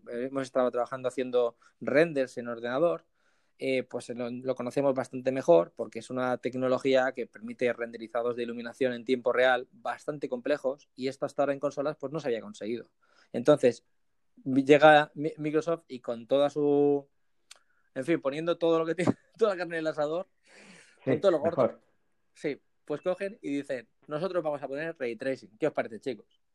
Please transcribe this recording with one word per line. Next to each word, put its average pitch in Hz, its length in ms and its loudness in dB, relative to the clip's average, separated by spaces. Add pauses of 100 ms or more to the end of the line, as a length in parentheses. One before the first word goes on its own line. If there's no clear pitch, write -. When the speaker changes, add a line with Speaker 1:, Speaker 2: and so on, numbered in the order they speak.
Speaker 1:
hemos 131 360 -6
estado 127 280 0
trabajando 123 380 -4
haciendo 123 480 0 (240)
renders 139 560 2
en 120 100 -8
ordenador, 127 580 -2 (540)
eh, 131 240 0
pues 123 260 -10
lo, 120 220 -8
lo 123 240 -4
conocemos 131 400 0
bastante 131 380 -4
mejor 165 420 4
porque - 240 -10
es - 100 -16
una 127 280 -2
tecnología 127 720 0
que 120 160 -8
permite 120 460 -4
renderizados 117 640 -6
de 120 60 -4
iluminación 120 500 -4
en 120 100 -8
tiempo 123 300 0
real 127 380 2
bastante 127 580 -8
complejos 135 680 -4
y 131 140 -4
esto 139 160 -6
hasta - 160 -4
ahora 139 120 0
en 139 60 -6
consolas 143 380 -4
pues 135 160 -8
no 160 80 -4
se 139 80 -4
había 113 120 -2
conseguido. 107 480 -8 (440)
Entonces, 120 500 4 (600)
llega 143 720 8
Mi-, 147 220 -4
Microsoft 151 520 -2
y 127 100 -12
con 117 280 -8
toda 143 240 2
su, 143 560 2 (880)
en 131 100 -6
fin, 156 160 0
poniendo 160 380 -2
todo 165 180 2
lo 160 80 0
que 160 80 -4
tiene, 165 180 2 (140)
<laughs> - 140 -20
toda 214 140 2
la 175 40 -6
carne 170 200 -6
en - 20 -2
el 156 80 -4
asador, 156 400 -4 (760)
Speaker 2:
Sí, 135 80 -2
Speaker 1:
con 147 100 0
todo 196 100 6
lo 156 80 2
gordo. 160 100 0 (140)
Speaker 2:
mejor. - 180 0 (540)
Speaker 1:
Sí, 143 260 -6 (240)
pues 147 160 -6
cogen 196 400 -6
y 147 80 -8
dicen, 139 380 -6 (180)
"Nosotros 170 380 -4
vamos 147 180 -4
a 139 60 -10
poner 151 320 -6
ray 120 160 -4
tracing. 123 420 -8
¿Qué - 80 -2
os 143 80 0
parece, 117 260 -6
chicos?". - 400 -10 (160)